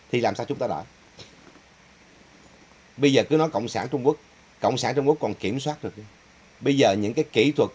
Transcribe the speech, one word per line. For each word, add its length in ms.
thì 80
làm 140
sao 120
chúng 120
ta 80
đỡ? 180
Bây 160
giờ 180
cứ 60
nói 140
Cộng 180
sản 200
Trung 180
Quốc, 100
Cộng 180
sản 160
Trung 140
Quốc 120
còn 140
kiểm 260
soát 240
được 120
đi. 60
Bây 160
giờ 160
những 220
cái 180
kỹ 200
thuật 220